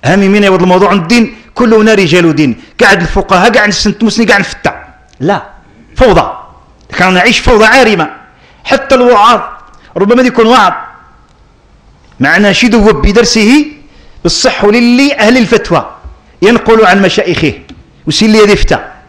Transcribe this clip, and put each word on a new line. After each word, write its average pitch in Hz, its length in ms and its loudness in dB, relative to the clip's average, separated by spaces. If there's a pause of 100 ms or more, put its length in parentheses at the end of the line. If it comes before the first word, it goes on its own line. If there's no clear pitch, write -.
هامي 190 240 0
مين 208 160 2
يوض 185 180 2
الموضوع 185 280 2
عند 196 100 0
الدين؟ 214 360 -2 (180)
كلنا 220 400 2
رجال 170 400 0
دين. 139 260 -2 (200)
قاعد 190 200 2
الفقهاء، 196 520 -2
قاعد 208 160 0
السنت 208 360 -4
مسني، 220 220 -2
قاعد 202 140 0
الفتة. - 320 -8 (480)
لا، 170 220 -4 (540)
فوضى. 240 360 0 (680)
كان 185 160 0
نعيش 190 240 -2
فوضى 220 260 2
عارمة. 220 460 0 (540)
حتى - 300 -2
الوعاظ 240 460 2 (560)
ربما 214 260 0
يكون 240 240 0
وعظ. 226 260 2 (1500)
معنى 208 340 0
شي 247 140 0
دوب 214 380 0
بدرسه 226 600 2 (560)
بالصح - 420 -4
للي 240 500 2
أهل 226 240 2
الفتوى 196 520 -2 (520)
ينقل 220 440 2
عن 196 160 2
مشايخه. 175 500 -2 (540)
وسي 214 200 -2
اللي 214 120 2
يدي 208 180 4
فتى. - 220 0 (300)